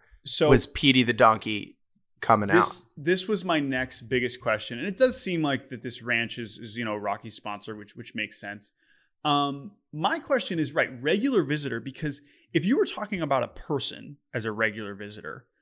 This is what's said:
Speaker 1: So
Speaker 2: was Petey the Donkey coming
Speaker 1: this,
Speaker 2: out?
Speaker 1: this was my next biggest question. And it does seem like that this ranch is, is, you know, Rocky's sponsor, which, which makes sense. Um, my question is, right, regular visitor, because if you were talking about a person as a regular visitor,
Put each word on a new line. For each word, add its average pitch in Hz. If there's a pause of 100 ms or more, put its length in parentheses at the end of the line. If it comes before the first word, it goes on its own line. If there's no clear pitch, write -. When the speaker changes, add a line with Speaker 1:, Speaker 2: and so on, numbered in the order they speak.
(260)
Speaker 1:
So -
Speaker 2:
was 127
Petey 131
the 117
Donkey 110 (420)
coming 104
Speaker 1:
this, 104 (240)
Speaker 2:
out? - (120)
Speaker 1:
this 170
was 202
my 170
next 131
biggest 120
question. 113
And 147
it 202
does 254
seem 175
like 139
that 120
this 117
ranch 117
is, 110
is, 110
you 120
know, 107
Rocky's 104
sponsor, 107
which, 104
which -
makes 107
sense. 104 (540)
Um, 143 (200)
my 202
question 220
is, 139
right, 147 (120)
regular 202
visitor, 139
because 139 (320)
if 156
you 247
were 381
talking 202
about 139
a 113
person - (180)
as 110
a 110
regular 107
visitor, 104 (160)